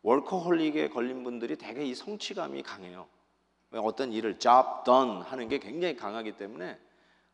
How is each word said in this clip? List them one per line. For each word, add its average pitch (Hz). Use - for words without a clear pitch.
워커홀릭에 156
걸린 127
분들이 123
되게 117
이 127
성취감이 165
강해요. 92
어떤 113
일을 107
job -
done 123
하는 120
게 135
굉장히 160
강하기 107
때문에, 131